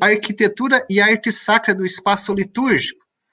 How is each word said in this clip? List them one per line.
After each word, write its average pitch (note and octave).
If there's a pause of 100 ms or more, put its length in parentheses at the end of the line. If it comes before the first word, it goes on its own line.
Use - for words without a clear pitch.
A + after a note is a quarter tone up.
arquitetura G#3+
e G3
arte G#3+
sacra A3
do F#3+
espaço G3+
litúrgico, G3 (280)